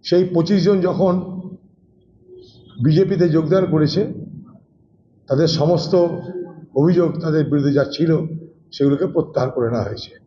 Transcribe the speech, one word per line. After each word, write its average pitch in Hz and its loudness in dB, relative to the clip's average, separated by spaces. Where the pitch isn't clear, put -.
সেই 180 2
পঁচিশ 170 2
জন 196 4
যখন 180 0
বিজেপিতে 175 2
যোগদান 165 2
করেছে, 156 0
তাদের 143 2
সমস্ত 160 0
অভিযোগ 165 2
তাদের 156 0
বিরুদ্ধে 139 0
যা 143 2
ছিল, 160 0
সেগুলোকে 139 0
প্রত্যাহার 143 -2
করে 120 -2
নেওয়া 113 -2
হয়েছে। - -10